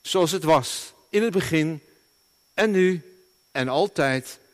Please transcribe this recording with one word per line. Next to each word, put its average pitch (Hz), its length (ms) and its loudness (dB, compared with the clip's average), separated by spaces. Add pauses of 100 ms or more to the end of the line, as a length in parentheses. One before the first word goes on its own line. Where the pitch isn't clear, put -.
Zoals 175 300 0
het 180 120 -6
was 156 500 0 (160)
in 208 140 0
het 196 100 -2
begin 156 480 0 (720)
en 214 180 0
nu 185 440 0 (360)
en 131 160 -2
altijd 139 720 -2 (140)